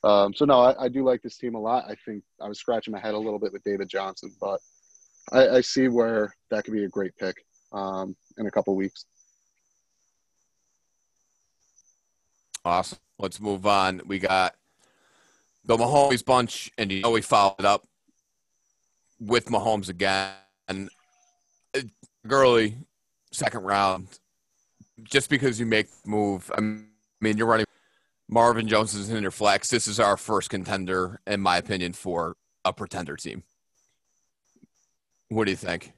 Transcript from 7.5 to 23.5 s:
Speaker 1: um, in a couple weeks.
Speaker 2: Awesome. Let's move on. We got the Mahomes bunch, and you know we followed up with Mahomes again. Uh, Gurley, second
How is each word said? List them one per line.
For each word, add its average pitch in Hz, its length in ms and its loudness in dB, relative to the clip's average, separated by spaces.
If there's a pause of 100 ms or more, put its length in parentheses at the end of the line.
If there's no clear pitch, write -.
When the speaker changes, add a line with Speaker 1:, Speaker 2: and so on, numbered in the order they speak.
Speaker 1:
um, 95 440 -6 (220)
in 110 80 -4
a 98 40 -4
couple 98 260 0
weeks. 98 280 -6 (3500)
Speaker 2:
Awesome. 87 340 -2 (200)
Let's 95 220 -10
move 101 260 -4
on. 95 400 2
We 98 120 -4
got 92 360 0 (1080)
the 113 120 2
Mahomes 135 480 4
bunch, 123 540 0
and 107 120 -2
you 95 120 -4
know 117 80 2
we 113 120 2
followed 98 420 2
up 101 220 2 (1300)
with 117 280 0
Mahomes 107 420 0
again. 95 420 -2 (380)
Uh, - 1120 -12 (460)
Gurley, 117 500 4 (560)
second - 300 -4